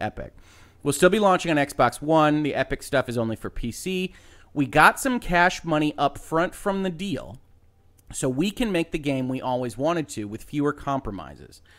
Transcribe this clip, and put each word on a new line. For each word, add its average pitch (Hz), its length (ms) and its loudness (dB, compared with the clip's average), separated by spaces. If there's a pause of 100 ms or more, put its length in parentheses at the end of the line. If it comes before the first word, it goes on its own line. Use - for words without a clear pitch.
Epic. - 320 -8 (480)
"We'll 143 100 0
still 180 160 6
be 196 100 4
launching 185 320 4
on 156 60 2
Xbox 135 460 2
One. 151 400 4
The 143 120 -2
Epic 131 280 -4
stuff - 260 0
is 120 80 -4
only 110 200 -2
for 104 120 -8
P 113 240 -6
C. 185 400 -4 (400)
We 147 140 0
got 156 340 6
some 254 180 0
cash 175 460 2
money 151 320 0
up 139 220 0
front 170 360 -2
from 196 280 -4
the 190 80 -2
deal, 156 480 -8 (720)
so - 160 -4
we 147 240 0
can 233 180 -2
make 170 220 -2
the 175 80 -4
game 131 280 -2
we 131 120 -4
always 123 360 -4
wanted 156 320 -2
to 107 180 -8
with 104 180 -10
fewer 147 280 0
compromises. 95 880 -8 (180)